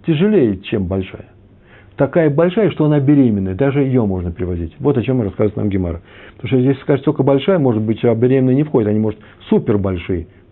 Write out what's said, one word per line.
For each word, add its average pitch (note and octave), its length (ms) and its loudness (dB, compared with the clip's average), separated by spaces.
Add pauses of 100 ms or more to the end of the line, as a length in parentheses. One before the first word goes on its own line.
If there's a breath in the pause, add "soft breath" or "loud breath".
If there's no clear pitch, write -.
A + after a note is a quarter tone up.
тяжелее, D#3 520 2
чем G2 280 -4
большая. F#2+ 400 -6 (720 soft breath)
Такая D3+ 340 2
большая, F3 400 2
что - 140 -2
она D3 160 2
беременная, A#2 540 2
даже C#3 280 0
ее B2+ 240 0
можно F2+ 240 -2
привозить». F2 480 -6
Вот C3+ 180 0
о A2+ 60 0
чем C3 200 0
рассказывает G2+ 340 -2
нам G#2+ 140 -2
Гемара. F2 320 -4 (340 loud breath)
Потому - 120 -12
что C3 120 2
здесь C3 220 2
скажет C#3 220 -2
только D3 200 0
большая, C#3+ 340 2
может A#2 240 0
быть, G#2+ 220 -2
а A#2 100 4
беременная B2+ 400 2
не C#3+ 80 2
входит, B2+ 280 0
они, G#2+ 100 0
может, G#2+ 180 -4 (300 loud breath)
супер A#2+ 300 0
большие, F#2 500 -4 (240 soft breath)